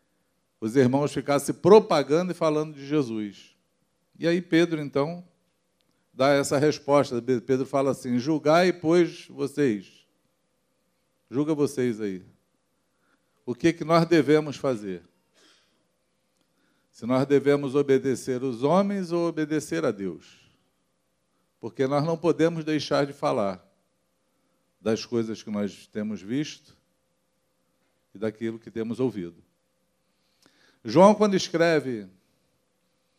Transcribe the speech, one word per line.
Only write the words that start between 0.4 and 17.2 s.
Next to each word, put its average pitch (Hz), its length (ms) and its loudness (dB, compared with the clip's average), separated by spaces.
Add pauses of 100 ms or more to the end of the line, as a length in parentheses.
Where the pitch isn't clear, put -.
os 110 160 -6
irmãos 139 380 2
ficassem 143 420 -2
propagando 170 800 4
e - 20 -10
falando 156 380 -2
de 139 120 -16
Jesus. 113 720 -4 (600)
E 147 100 -4
aí 170 140 0
Pedro, 165 400 0
então, 147 440 -4 (880)
dá 135 200 2
essa 139 240 0
resposta. 139 640 2
Pedro 127 440 -2
fala 139 260 -2
assim: 123 280 -4
"Julgai, 156 540 2
pois, 165 540 0
vocês. 131 800 -4 (1300)
Julga 147 220 -2
vocês 127 480 -2
aí. 95 240 -6 (1200)
O 120 100 -6
que 165 160 0
que 165 140 -10
nós 165 200 4
devemos 151 520 2
fazer? 104 440 -6 (1900)
Se - 140 -14
nós 127 200 2